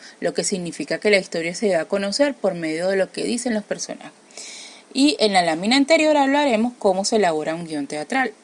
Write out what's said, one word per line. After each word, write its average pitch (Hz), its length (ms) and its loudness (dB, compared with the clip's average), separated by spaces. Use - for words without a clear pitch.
lo 170 160 -2
que 185 80 -2
significa 170 560 -6
que 214 120 0
la 202 80 4
historia 175 360 -4
se 220 140 -2
da 170 140 2
a - 20 -6
conocer 202 500 -2
por 190 200 -2
medio 165 340 -4
de 196 80 0
lo 185 160 -2
que 160 100 -6
dicen 233 320 -2
los 208 80 -2
personajes. - 500 -10
Y 285 280 4
en 208 140 4
la 185 80 6
lámina 175 340 0
anterior 311 400 4
hablaremos 269 600 2
cómo 190 260 2
se 226 120 0
elabora 160 380 2
un 170 120 -8
guión 151 200 -6
teatral. 226 460 -4